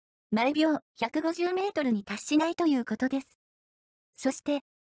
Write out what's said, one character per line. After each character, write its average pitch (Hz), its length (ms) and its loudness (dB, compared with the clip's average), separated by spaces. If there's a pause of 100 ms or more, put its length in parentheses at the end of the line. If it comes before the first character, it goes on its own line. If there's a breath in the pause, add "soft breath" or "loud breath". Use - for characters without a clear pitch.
(320)
毎 233 200 2
秒 311 260 2 (180)
百 233 260 -2
五 330 100 0
十 349 200 -2
メ 381 180 0
ー - 20 -4
ト 302 100 -2
ル 254 80 0
に 208 140 0
達 208 200 -8
し 302 140 2
な 311 80 4
い 339 80 -2
と 349 120 0
い 285 100 4
う 240 80 0
こ 220 120 -4
と 262 120 0
で 269 120 -2
す。 - 180 -14 (760)
そ - 160 -2
し - 140 -6
て、 285 160 0 (340)